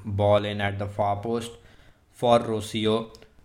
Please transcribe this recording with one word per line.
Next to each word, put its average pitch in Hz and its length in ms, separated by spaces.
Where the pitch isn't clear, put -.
ball 101 400
in 104 160
at 101 180
the 101 80
far 101 320
post 117 320
for 120 260
Rocio. 110 760